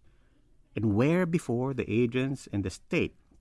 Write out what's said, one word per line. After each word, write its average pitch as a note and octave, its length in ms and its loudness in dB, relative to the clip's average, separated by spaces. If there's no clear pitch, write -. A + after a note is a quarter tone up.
And G#2 180 2
where E3 300 4
before C3+ 480 -2
the - 160 -4
agents B2 640 0
and G2 100 0
the F#2+ 80 -2
state - 460 -4